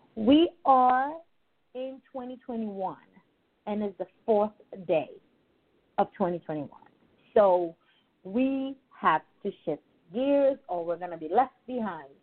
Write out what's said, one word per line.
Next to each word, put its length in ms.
We 360
are 480
in 260
twenty 320
twenty-one, 520
and 160
it's 160
the 80
fourth 280
day 240
of 180
twenty 240
twenty-one. 300
So 400
we 540
have 220
to 80
shift 180
gears 460
or 160
we're 120
gonna 220
be 100
left 260
behind. 420